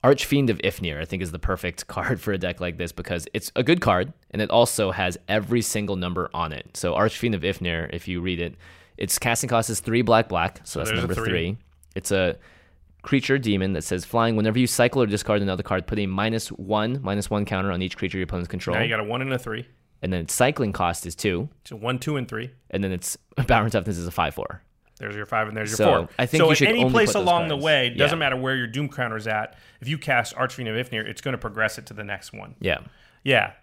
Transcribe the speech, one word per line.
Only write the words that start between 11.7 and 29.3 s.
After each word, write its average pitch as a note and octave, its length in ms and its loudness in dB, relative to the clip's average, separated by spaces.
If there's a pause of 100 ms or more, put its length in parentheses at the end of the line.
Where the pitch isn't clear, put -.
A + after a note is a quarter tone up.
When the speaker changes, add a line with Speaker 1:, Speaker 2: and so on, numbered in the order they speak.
Speaker 1:
It's G2 160 -4
a F#2 240 2 (680)
creature C3+ 340 2
demon G2 360 2
that D#2 100 -2
says, F#2 200 -2
"Flying, A2+ 320 2
whenever G#2+ 240 2
you B2 80 4
cycle B2 340 4
or A#2 40 6
discard G#2 360 0
another F#2 220 -2
card, F#2 240 -2
put G#2+ 120 -2
a G2+ 80 0
minus G#2+ 420 -2
one, G#2+ 520 -2
minus G2+ 280 -2
one G#2 160 0
counter G2 260 0
on F2+ 100 -2
each F#2 160 -4
creature F#2+ 200 -4
your F#2 80 -2
opponents F2 240 -6
control." F2+ 260 -4
Speaker 2:
Now A2+ 80 2
you A#2 60 0
got A2 100 0
a G#2+ 60 -4
one A#2 160 -4
and C3+ 100 -4
a B2+ 80 -2
three. A2+ 280 -8 (340)
Speaker 1:
And F#2 100 -2
then F2+ 120 0
its - 100 -6
cycling B2+ 400 2
cost F2 320 -2
is F2 100 -8
two. F#2 320 -2 (160)
Speaker 2:
So - 140 -16
one, B2 200 -4
two, C#3+ 200 -4
and B2 100 -4
three. A#2 240 -8 (200)
Speaker 1:
And G2 120 -2
then F#2+ 80 -2
its - 260 -6 (140)
<laughs> B2+ 160 -2
power A#2 160 6
and A2 80 0
toughness F#2+ 260 0
is E2+ 80 -6
a F2 60 -6
five D#2 240 -2
four. - 260 -10 (380)
Speaker 2:
There's G#2 160 -8
your G#2 100 -8
five A2 220 -2
and G#2+ 80 -10
there's G#2+ 160 -4
your - 60 -4
Speaker 1:
So, A2 80 4 (220)
Speaker 2:
four. - 20 -14 (100)
Speaker 1:
I B2 60 4
think D#3 160 2
Speaker 2:
So E3 60 8
Speaker 1:
you D#3 40 6
Speaker 2:
at C#3 60 6
Speaker 1:
should C#3+ 100 6
Speaker 2:
any A3+ 120 4
Speaker 1:
only - 120 4
Speaker 2:
place A3 180 6
Speaker 1:
put G#3 100 2
those F#3+ 40 0
Speaker 2:
along E3+ 240 4
the D#3 80 -2
Speaker 1:
cards. C#3 100 -4
Speaker 2:
way, C#3 220 4
it A#2+ 100 -4
doesn't D#3 200 4
Speaker 1:
Yeah. - 20 -4
Speaker 2:
matter C3+ 160 2
where C3 220 0
your A#2+ 100 -2
Doom C3+ 220 -4
counter's A2 380 -4
at, G#2+ 300 -2 (220)